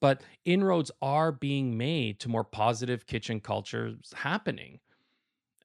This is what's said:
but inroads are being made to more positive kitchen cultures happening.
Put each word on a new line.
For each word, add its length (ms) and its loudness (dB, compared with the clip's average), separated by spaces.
but 220 6
inroads 460 2
are 320 2
being 460 -2
made 420 -2
to 80 -8
more 160 0
positive 640 0
kitchen 340 -4
cultures 760 -6
happening. 640 -6